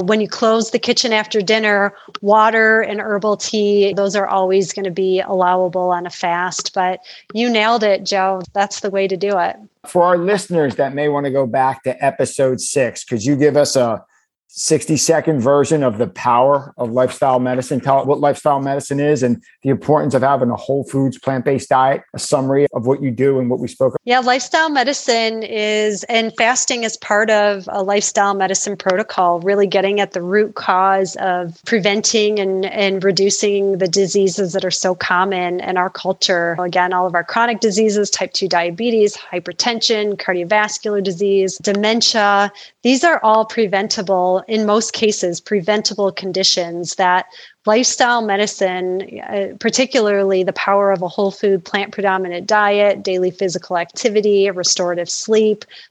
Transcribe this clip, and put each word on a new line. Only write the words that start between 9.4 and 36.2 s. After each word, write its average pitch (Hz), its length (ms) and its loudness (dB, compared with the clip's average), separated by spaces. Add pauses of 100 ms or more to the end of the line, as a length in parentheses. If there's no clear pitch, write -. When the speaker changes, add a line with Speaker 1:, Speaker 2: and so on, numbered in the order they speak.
Speaker 2:
For 175 160 2
our 180 160 4
listeners 170 560 0
that 135 180 -2
may 147 160 -2
wanna 143 220 -2
go 135 160 0
back 131 340 0
to 131 240 -4
episode 131 560 0
six, 120 420 -2
could 113 220 -6
you 143 100 2
give 143 220 4
us 143 180 2
a 117 300 0 (500)
sixty-second 156 840 0
version 143 400 4
of 117 160 0
the 117 80 0
power 131 720 2
of 120 140 -6
lifestyle 127 480 0
medicine? 127 400 -2
Tell 135 260 2
what 139 140 0
lifestyle 143 400 0
medicine 139 400 -4
is 147 240 2
and 120 200 0 (200)
the 131 60 0
importance 143 440 2
of 131 80 2
having 131 300 2
a - 40 -4
whole 135 280 -4
foods, 135 340 -2
plant-based 135 520 -2
diet, 131 340 2 (100)
a - 60 -10
summary 139 540 2
of 117 120 -6
what 139 160 0
you 139 80 -2
do 131 300 0
and 123 100 -2
what 123 100 0
we 123 80 -6
spoke 131 260 -2
about. - 100 -8
Speaker 1:
Yeah, 247 160 2
lifestyle 262 500 0
medicine 233 720 0
is, 214 600 -2
and 226 340 -2
fasting 240 460 0
is 220 140 -6
part 220 340 0
of 208 400 0
a 202 100 -4
lifestyle 202 540 0
medicine 190 420 -2
protocol, 185 600 0
really 202 260 2
getting 196 340 0
at 196 120 -2
the 180 100 -6
root 208 320 0
cause 190 640 0
of 180 500 -4
preventing 208 720 0
and, 190 280 0
and 196 380 -2
reducing 196 760 2
the 185 80 2
diseases 190 640 0
that 190 100 -2
are 185 60 -4
so 185 240 -2
common 180 680 -2
in 185 160 -4
our 180 120 0
culture. 175 720 -2